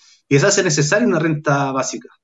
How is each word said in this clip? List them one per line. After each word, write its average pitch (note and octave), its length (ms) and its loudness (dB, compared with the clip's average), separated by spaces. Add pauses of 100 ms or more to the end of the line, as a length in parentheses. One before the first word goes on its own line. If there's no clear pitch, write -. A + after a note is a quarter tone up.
(280)
y C#3 100 4
se C#3 80 4
hace G3 180 2
necesaria F3+ 440 0
una F3 120 2
renta D3 520 -2
básica - 380 -6 (140)